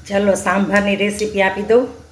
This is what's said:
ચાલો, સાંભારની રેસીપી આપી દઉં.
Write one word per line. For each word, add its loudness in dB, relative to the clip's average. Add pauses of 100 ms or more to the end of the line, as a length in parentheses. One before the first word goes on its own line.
ચાલો, 2
સાંભારની 0
રેસીપી -2
આપી -2
દઉં. 2 (220)